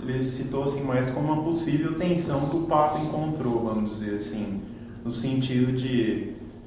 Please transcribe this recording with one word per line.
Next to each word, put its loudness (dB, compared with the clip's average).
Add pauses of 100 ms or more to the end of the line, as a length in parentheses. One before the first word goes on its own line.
ele 0
citou, -2
assim, -2
mais 2
como 0
uma 2
possível 0
tensão 2
que 0
o 2
Papa 4
encontrou, 0
vamos -2
dizer -2
assim, -4 (440)
no -4
sentido 2
de, 2 (340)